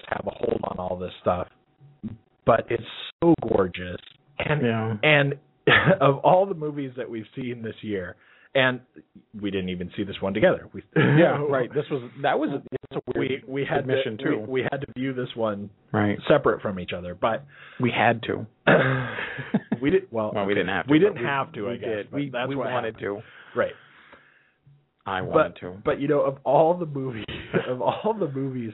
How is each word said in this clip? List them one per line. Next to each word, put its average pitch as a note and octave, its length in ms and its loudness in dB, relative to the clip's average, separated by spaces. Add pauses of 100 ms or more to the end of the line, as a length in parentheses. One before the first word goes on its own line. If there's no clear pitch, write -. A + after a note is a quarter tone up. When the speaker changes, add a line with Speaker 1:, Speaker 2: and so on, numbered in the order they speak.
Speaker 1:
have - 180 -6
a - 40 -6
hold - 340 -2
on - 140 -6
all F2+ 180 -4
this F2+ 240 -6
stuff, F2+ 280 0 (960)
but A#2 260 4
it's A2+ 120 -2 (400)
so E3 120 8 (140)
gorgeous. F2+ 520 0 (380)
And, D3 240 0
Speaker 2:
Yeah. A2+ 400 0
Speaker 1:
and C#3+ 360 4 (280)
<laughs> C3 340 4
of C#3 180 4
all F#3 280 6
the G3 80 -4
movies D3 420 -6
that A#2+ 120 -8
we've A2+ 180 -8 (100)
seen B2 260 -8
this A2 200 -8
year, F#2+ 340 -6 (380)
and B2+ 260 4 (600)
we G2+ 100 -4
didn't F#2 180 -2
even F2+ 280 -4
see G#2+ 80 -2
this G2 160 -10
one G2 140 -2
together. E3 380 2
We - 100 -14 (140)
Speaker 2:
Yeah, C#3+ 460 6
Speaker 1:
<laughs> D3 60 -2
Speaker 2:
right. B2+ 240 0
This C#3+ 180 -2
was, B2 200 -6 (120)
that C#3 160 2
was, B3 240 -2 (280)
that's D#3 160 -8
a B2 120 -4
weird C3+ 280 -2
Speaker 1:
we, C3 60 -12 (100)
we - 60 -4
had D3+ 120 0
Speaker 2:
admission, C3 380 -2
Speaker 1:
to, C3+ 60 -6
Speaker 2:
too. C#3+ 160 0
Speaker 1:
we, B2 220 -2
we G#2+ 80 -2
had C#3 100 -6
to C#3 60 -10 (100)
view C3 160 -4
this B2 240 -6
one G#2 340 -2 (220)
Speaker 2:
Right. G#2 260 2 (100)
Speaker 1:
separate C#3+ 340 4
from F#2+ 180 -4
each F2 160 -10
other, F2+ 180 -8
but A2+ 300 -2 (360)
Speaker 2:
We B2 100 2
had A2+ 340 2
to. G#2+ 220 -4 (200)
Speaker 1:
<laughs> C3 1160 0
we C#3+ 80 2
did, F#3+ 200 4
well, A2 240 -2
Speaker 2:
Well, G2+ 120 0
we G2+ 80 2
didn't F#2 160 2
have F#2+ 160 -2
to, C3+ 60 2
Speaker 1:
we D#3 60 8
Speaker 2:
but F3 60 6
Speaker 1:
didn't F#3+ 160 2
Speaker 2:
we, A#2+ 60 -4
Speaker 1:
have C#3 260 -2
to, G#2 160 -8
I - 40 -4
Speaker 2:
we G2+ 60 -8
Speaker 1:
guess, G2+ 100 -8
Speaker 2:
did. G#2 220 -6
Speaker 1:
but - 60 -8
Speaker 2:
We, C#3+ 140 -4
Speaker 1:
that's B2 180 -4
Speaker 2:
we C#3 80 -4
Speaker 1:
what B2 160 -4
Speaker 2:
wanted A#2 220 -4
Speaker 1:
happened. G2+ 280 -6 (320)
Speaker 2:
to. - 40 -4
Speaker 1:
Right. - 140 0 (1300)
Speaker 2:
I F#2+ 140 -2
Speaker 1:
But, F2+ 100 -4
Speaker 2:
wanted F2 300 2
to. F2+ 240 -12
Speaker 1:
but, B2 160 0
you C#3+ 80 -2
know, C#3+ 120 4
of C3+ 240 0
all D#3+ 300 6
the F3+ 120 -6
movies, C3 380 -6 (220)
<laughs> - 220 -2
of B2+ 120 -4
all G#3 380 0
the F#3 120 -2
movies C3 440 -6